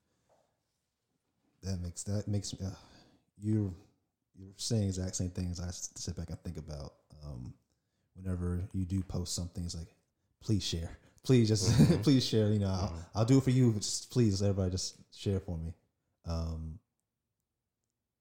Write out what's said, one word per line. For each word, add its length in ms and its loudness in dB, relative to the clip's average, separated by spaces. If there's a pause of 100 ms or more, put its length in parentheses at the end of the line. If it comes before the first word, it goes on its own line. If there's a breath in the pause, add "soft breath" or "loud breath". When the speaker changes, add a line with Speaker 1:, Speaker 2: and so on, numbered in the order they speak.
(1600)
Speaker 1:
That 180 -6
makes, 240 -10
that 240 -4
makes, 260 -4
uh, 200 -8 (640 loud breath)
you're, 340 0 (640)
you're 200 -18
saying 280 0
exact 320 -2
same 140 -2
things 300 -6
I 80 -6
s-, 280 -10
sit 200 -8
back 140 -8
and 120 -8
think 160 -10
about. 360 -12 (300)
Um, 300 -12 (600)
whenever 580 -4
you 120 -2
do 180 -2
post 320 -6
something, 300 -6
it's 100 -8
like, 200 -12 (480)
"Please 200 0
share. 360 -6 (240 soft breath)
Please 260 6
just, 220 2
<laughs> 100 6
Speaker 2:
Mm-hmm. 220 6
Speaker 1:
please 220 6
share." 240 2
You 120 2
know, 80 2
I'll, 200 -2
Speaker 2:
Mm-hmm. 300 -8
Speaker 1:
I'll 60 4
do 140 8
it 60 4
for 60 2
you, 220 6
but 100 -4
just 280 -6
please, 320 4
everybody, 300 2
just 240 -6 (220)
share 220 -2
for 160 -6
me. 160 -6 (540)
Um, 520 -4 (1400)